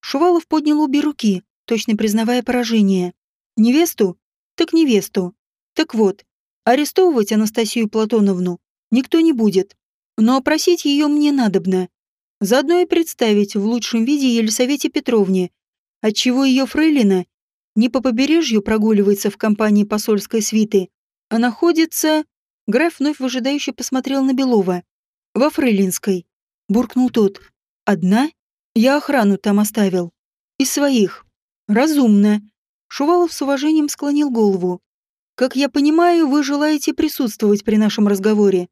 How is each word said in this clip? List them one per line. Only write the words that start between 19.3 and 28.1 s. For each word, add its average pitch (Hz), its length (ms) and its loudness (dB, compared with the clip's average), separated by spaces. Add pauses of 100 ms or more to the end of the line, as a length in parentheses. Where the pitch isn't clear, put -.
компании 214 480 0
посольской 214 560 -2
свиты, 208 480 0 (400)
а 220 100 -2
находится...» 311 840 0 (420)
Граф 285 340 -2
вновь 294 180 -2
выжидающе 262 540 -4
посмотрел 269 500 -4
на 269 100 0
Белова. 214 520 0 (500)
«Во 202 160 0
Фрейлинской», 196 760 -2 (420)
буркнул 247 420 0
тот. 208 300 0 (440)
«Одна? 202 460 0 (440)